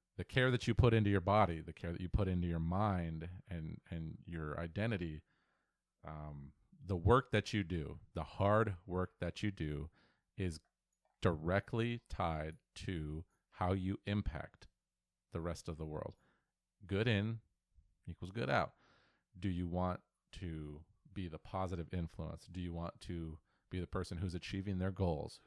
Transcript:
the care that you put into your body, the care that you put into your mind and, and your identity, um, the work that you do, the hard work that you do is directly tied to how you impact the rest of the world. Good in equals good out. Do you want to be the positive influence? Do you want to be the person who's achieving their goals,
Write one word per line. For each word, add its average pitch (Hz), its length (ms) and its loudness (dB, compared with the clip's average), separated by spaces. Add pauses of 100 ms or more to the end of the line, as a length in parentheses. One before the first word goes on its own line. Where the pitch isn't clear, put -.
(160)
the - 80 -6
care 127 260 2
that 123 160 0
you 117 80 2
put 120 180 8
into 107 160 6
your 98 120 4
body, 92 400 6
the 80 120 -10
care 87 200 -6
that - 80 -6
you 90 80 -4
put 98 180 2
into 90 220 2
your 85 100 2
mind 85 680 0 (200)
and, 80 300 -6 (120)
and 80 360 -6
your 78 320 -4
identity, 85 640 -2 (840)
um, 76 460 -10 (340)
the 92 120 -2
work 110 340 6
that 107 220 2
you 104 100 2
do, 80 360 -4 (160)
the 80 100 -4
hard 104 500 4 (120)
work 90 340 0
that 87 240 -2
you 104 80 0
do 76 360 -4 (480)
is 87 220 -2 (640)
directly 101 800 2 (100)
tied 80 460 -2 (180)
to 78 500 -4 (280)
how 92 200 2
you 95 320 0
impact - 600 -2 (680)
the 85 80 -4
rest 85 280 -4
of 80 100 -6
the 78 80 -4
world. 78 280 -6 (720)
Good 98 200 2
in 110 320 2 (720)
equals 90 240 -8
good 120 180 -2
out. 92 220 2 (640)
Do 95 100 -2
you 87 200 0
want 90 320 0 (400)
to 76 400 -8 (320)
be 92 160 -6
the 78 100 -8
positive 92 540 -4
influence? 80 580 -4
Do 90 100 -8
you 87 120 -4
want 85 300 -6
to 82 360 -6 (320)
be 90 100 -2
the 85 60 -2
person 90 320 -4
who's 87 160 -2
achieving 95 440 -4
their 92 120 2
goals, 87 560 0